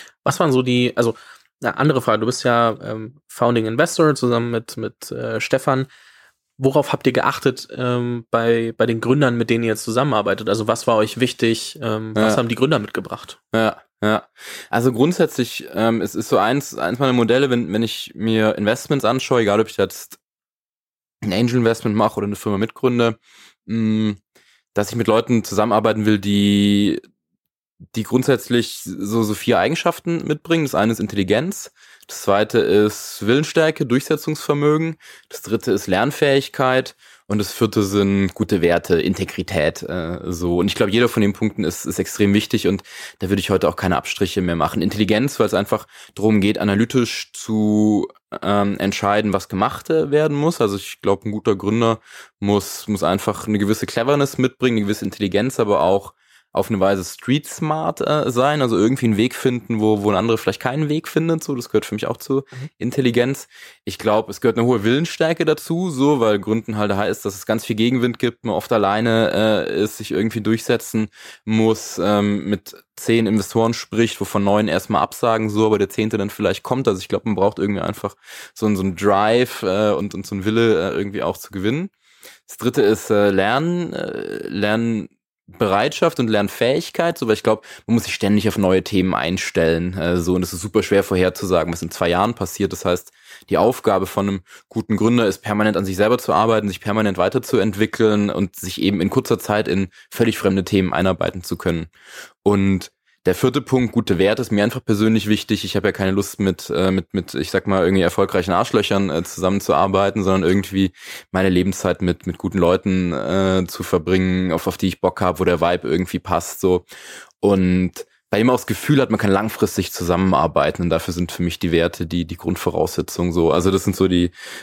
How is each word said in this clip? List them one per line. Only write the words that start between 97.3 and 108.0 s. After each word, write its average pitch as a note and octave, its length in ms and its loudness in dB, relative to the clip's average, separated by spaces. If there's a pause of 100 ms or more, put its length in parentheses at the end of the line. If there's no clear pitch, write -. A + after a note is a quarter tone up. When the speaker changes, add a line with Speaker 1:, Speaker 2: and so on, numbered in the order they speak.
Speaker 2:
und F#2 260 -4
sich - 240 -10
eben G2 200 0
in G2 100 0
kurzer - 280 0
Zeit G#2+ 300 -2
in F#2 200 -2 (220)
völlig A2+ 280 0
fremde F#2+ 260 2
Themen F#2+ 300 2
einarbeiten F2+ 480 0
zu - 140 -6
können. E2+ 300 -2 (560)
Und G2 480 2 (360)
der F#2 80 4
vierte B2+ 280 0
Punkt, B2 300 0
gute G#2 260 0
Werte, G#2 240 2
ist A2+ 100 -4
mir G2+ 100 4
einfach A#2+ 220 -2
persönlich G#2+ 440 2
wichtig. G#2 360 0
Ich F#2+ 120 -6
habe G2+ 120 2
ja F#2+ 40 2
keine F#2+ 180 0
Lust G2 300 -2
mit, F#2+ 280 -2
äh, F#2 220 0
mit, F#2+ 240 -2
mit, F#2+ 200 -4
ich D2 160 -4
sag - 160 0
mal, F#2+ 160 2
irgendwie F#2 200 4